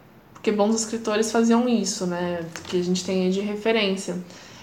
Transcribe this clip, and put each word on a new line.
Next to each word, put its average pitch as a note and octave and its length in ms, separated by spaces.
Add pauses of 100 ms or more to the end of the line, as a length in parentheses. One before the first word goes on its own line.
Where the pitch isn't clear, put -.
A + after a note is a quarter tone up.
(340)
Porque - 180
bons G#3 240
escritores A3 560
faziam A#3 360
isso, G3 400
né? F3 320 (280)
Que F3+ 120
a F3+ 40
gente F3+ 200
tem F#3 220
aí F#3 60
de G3 100
referência. G#3 760 (480)